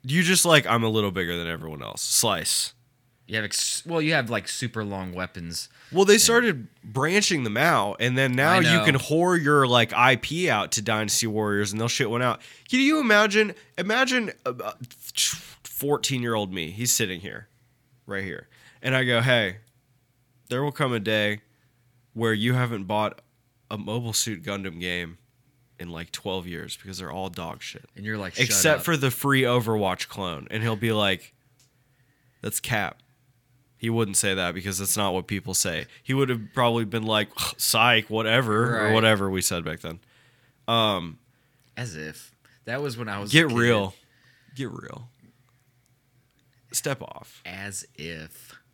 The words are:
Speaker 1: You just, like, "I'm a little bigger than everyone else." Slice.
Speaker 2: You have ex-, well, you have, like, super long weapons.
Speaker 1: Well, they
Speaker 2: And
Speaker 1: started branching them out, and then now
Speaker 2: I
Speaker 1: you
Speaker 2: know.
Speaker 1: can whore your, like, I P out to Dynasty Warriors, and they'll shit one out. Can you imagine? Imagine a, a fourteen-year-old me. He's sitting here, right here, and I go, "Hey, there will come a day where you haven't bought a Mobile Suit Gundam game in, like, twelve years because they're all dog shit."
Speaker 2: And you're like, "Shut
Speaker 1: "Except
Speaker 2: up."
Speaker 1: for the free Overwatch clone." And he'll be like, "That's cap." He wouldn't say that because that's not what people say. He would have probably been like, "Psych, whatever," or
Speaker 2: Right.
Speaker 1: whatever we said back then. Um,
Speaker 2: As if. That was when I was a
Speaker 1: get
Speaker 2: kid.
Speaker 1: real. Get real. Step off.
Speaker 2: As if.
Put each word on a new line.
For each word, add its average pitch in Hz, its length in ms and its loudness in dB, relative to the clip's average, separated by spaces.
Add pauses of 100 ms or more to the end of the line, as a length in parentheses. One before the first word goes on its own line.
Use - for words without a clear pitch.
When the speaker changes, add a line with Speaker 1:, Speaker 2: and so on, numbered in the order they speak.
Speaker 1:
You 160 140 2
just, 180 220 4
like, 160 220 6
"I'm 113 180 4
a 110 40 2
little 104 220 0
bigger 87 260 -4
than 85 100 -6
everyone 78 360 -10
else." 52 180 -12
Slice. - 680 0 (540)
Speaker 2:
You 107 100 -12
have 110 80 -2
ex-, - 420 -4
well, 165 160 -2
you 156 120 0
have, 123 160 0
like, 107 180 -2
super 110 380 -6
long 95 260 -6
weapons. 87 560 -8 (240)
Speaker 1:
Well, 190 140 6
they 208 80 8
Speaker 2:
And 220 80 8
Speaker 1:
started 226 460 4 (140)
branching 151 640 0
them 107 140 -2
out, 127 420 2
and 123 180 2
then 135 140 2
now 143 220 4
Speaker 2:
I 190 80 6
Speaker 1:
you 113 160 4
Speaker 2:
know. - 80 2
Speaker 1:
can 139 100 4
whore 170 460 2
your, 143 260 4
like, 120 240 4
I 127 240 6
P 160 340 -2
out 104 240 0
to 113 80 -2
Dynasty 107 460 0
Warriors, 104 460 0
and 110 80 -4
they'll 117 80 0
shit 117 200 0
one 120 120 0
out. 123 180 0 (300)
Can 254 100 2
you 302 220 4
imagine? 208 520 4 (240)
Imagine 233 540 0 (140)
a, 127 60 -2
a 110 240 -10 (880)
fourteen-year-old 120 880 -2
me. 82 180 -6
He's 120 220 -2
sitting 92 260 -2
here, 98 300 -14 (560)
right 98 180 -8
here, 90 240 -10 (340)
and 131 140 0
I 131 80 2
go, 123 180 2
"Hey, 110 360 2 (880)
there 127 160 -4
will 147 80 -2
come 135 220 -2
a 113 80 0
day 104 400 0 (720)
where 113 200 0
you 113 200 2
haven't 117 320 -2
bought 104 340 -2 (500)
a 107 80 -8
Mobile 110 360 -6
Suit 104 280 -4
Gundam 95 380 -8
game 87 380 -6 (640)
in, 85 120 -12
like, 85 200 -12
twelve 92 360 -8
years - 280 -12
because 95 220 -16
they're 90 140 -12
all 95 180 -8
dog 82 320 -10
shit." - 240 -16 (100)
Speaker 2:
And 104 100 -14
you're 107 120 -6
like, 95 180 -8
"Shut 131 100 2
Speaker 1:
"Except 151 340 4
Speaker 2:
up." - 60 -8
Speaker 1:
for 165 120 2
the 131 140 2
free 135 320 2
Overwatch 110 640 0
clone." 87 420 -8
And 110 140 -4
he'll 113 120 0
be 113 160 -2
like, 101 420 0 (1080)
"That's 107 180 -6
cap." 104 420 -4 (760)
He 113 120 -2
wouldn't 110 260 0
say 98 160 0
that 87 220 -2
because 92 240 -6
that's 98 180 -2
not 98 160 2
what 92 140 -2
people 95 260 -6
say. 82 320 -2 (160)
He - 140 -6
would 135 140 2
have 113 260 -6
probably 117 300 2
been 107 180 -4
like, 107 260 0 (280)
"Psych, 113 520 4
whatever," 113 680 2
or 107 60 0
Speaker 2:
Right. 107 100 4
Speaker 1:
whatever 107 340 6
we 92 140 -2
said 85 200 -2
back 80 180 -8
then. 85 180 -12 (680)
Um, 101 520 0 (580)
Speaker 2:
As 113 180 -8
if. 76 360 -14 (340)
That 127 160 -6
was 131 160 -6
when 117 100 -8
I 101 120 -6
was 101 100 -8
a 113 40 0
Speaker 1:
get 160 160 6
Speaker 2:
kid. 117 60 -2
Speaker 1:
real. 113 380 2 (640)
Get 127 160 -8
real. - 380 -14 (1600)
Step - 300 -4
off. - 440 -18
Speaker 2:
As 95 400 -12 (100)
if. 80 600 -14 (180)